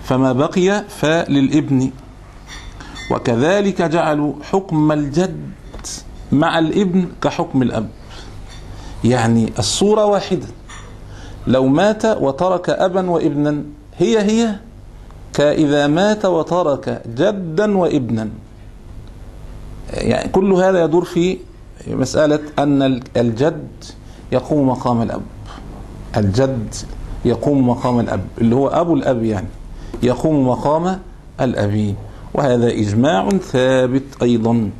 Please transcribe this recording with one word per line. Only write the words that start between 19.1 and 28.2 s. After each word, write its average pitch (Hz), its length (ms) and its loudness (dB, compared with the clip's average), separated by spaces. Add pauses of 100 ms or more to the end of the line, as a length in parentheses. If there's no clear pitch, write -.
يعني - 380 -2
كل 190 240 2
هذا 185 320 4
يدور 170 200 2
في 175 340 0 (500)
مسألة 143 520 2 (180)
أن 143 240 2
ال-، 131 200 0 (140)
الجد 127 520 0 (640)
يقوم 135 360 2
مقام 123 340 0
الأب، 101 200 -4 (960)
الجد 110 580 0 (500)
يقوم 131 440 2
مقام 120 320 2
الأب، 98 240 -2 (160)